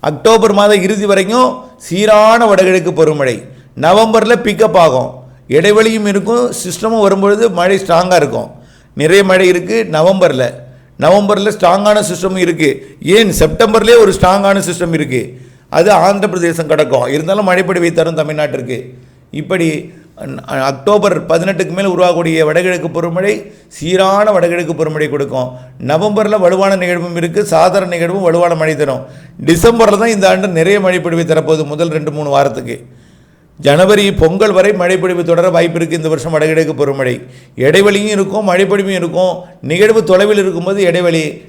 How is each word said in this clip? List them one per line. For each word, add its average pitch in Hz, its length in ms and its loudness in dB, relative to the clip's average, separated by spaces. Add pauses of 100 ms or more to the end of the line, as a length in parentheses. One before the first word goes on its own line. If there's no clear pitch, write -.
அக்டோபர் 208 500 2
மாத 208 160 4 (100)
இறுதி 202 260 -2
வரைக்கும் 202 380 0 (380)
சீரான 214 640 4
வடகிழக்கு 185 480 2
பருவமழை. 143 360 0 (480)
நவம்பர்ல 214 480 2 (140)
பிக்கப் 202 380 2
ஆகும், 127 260 0 (460)
இடைவெளியும் 214 560 2
இருக்கும், 226 340 -2 (160)
சிஸ்டமும் 214 420 -2
வரும்பொழுது 202 400 2 (140)
மழை 190 240 2
ஸ்ட்ராங்கா 180 400 2
இருக்கும். 113 260 -6 (480)
நிறைய 165 240 4 (100)
மழை 185 220 4
இருக்கு 180 240 -2 (200)
நவம்பர்ல. 160 480 2 (580)
நவம்பர்ல 202 500 2
ஸ்ட்ராங்கான 202 540 2
சிஸ்டமும் 180 360 -4
இருக்கு. 156 240 0 (460)
ஏன், 214 160 4 (100)
செப்டம்பர்லயே 214 600 2
ஒரு 196 140 4
ஸ்ட்ராங்கான 196 520 2
சிஸ்டம் 170 300 -4
இருக்கு, 127 240 -4 (560)
அது 180 120 2 (160)
ஆந்திர 202 260 0
பிரதேசம் 170 400 -4
கிடக்கும். 135 340 0 (100)
இருந்தாலும் 190 340 -2
மழை 185 200 2
பொழிவை 175 300 0
தரும் 160 200 -2
தமிழ்நாட்டிற்கு. 143 580 -4 (640)
இப்படி 170 260 -2 (540)
அ-, 135 400 -8 (100)
அக்டோபர் 202 440 0 (160)
பதினெட்டுக்கு 170 440 -2
மேல் 196 180 -2
உருவாகக்கூடிய 165 560 0
வடகிழக்கு 175 460 -2
பருவமழை 175 380 -2 (420)
சீரான 190 600 0
வடகிழக்கு 170 440 -2
பருவமழை 156 340 -2
கொடுக்கும். 131 380 -4 (400)
நவம்பர்ல 208 540 0
வலுவான 190 380 2
நிகழ்வும் 175 380 -4
இருக்கு, 175 220 -2 (100)
சாதாரண 180 420 2
நிகழ்வும் 175 320 -2
வலுவான 170 340 2
மழை 156 200 -2
தரும். 131 240 -4 (440)
டிசம்பர்ல 220 520 4
தான் 226 140 0
இந்த 196 160 2
ஆண்டு 190 280 -2
நிறைய 196 280 2
மழை 180 180 0
பொழிவை 170 260 -2
தரப்போகுது 156 400 0
முதல் 156 260 -4
ரெண்டு 156 200 -6
மூணு 147 180 -4
வாரத்துக்கு. 127 420 -2 (840)
ஜனவரி 190 460 4 (140)
பொங்கல் 190 380 2
வரை 190 120 4 (120)
மழை 180 180 0
பொழிவு 175 300 -2
தொடர 175 260 2
வாய்ப்பு 170 240 0
இருக்கு 165 200 -4
இந்த 160 120 -4
வருஷம் 151 240 -4
வடகிழக்கு 156 420 0
பருவமழை. 135 380 -2 (500)
இடைவெளியும் 202 500 2
இருக்கும், 196 340 -2
மழை 185 200 2
பொழிவும் 196 300 -2
இருக்கும். 175 340 -2 (380)
நிகழ்வு 214 300 2 (100)
தொலைவில் 202 320 4
இருக்கும்போது 185 360 -4 (100)
இடைவெளி 170 340 0 (260)